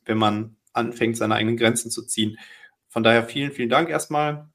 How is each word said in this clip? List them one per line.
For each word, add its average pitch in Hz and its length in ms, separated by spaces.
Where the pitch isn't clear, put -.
wenn 110 120
man 107 380
anfängt, 117 460
seine 110 180
eigenen 113 220
Grenzen 117 340
zu - 120
ziehen. 107 360
Von 113 160
daher 113 220
vielen, 143 260
vielen 120 180
Dank 156 200
erstmal, 151 640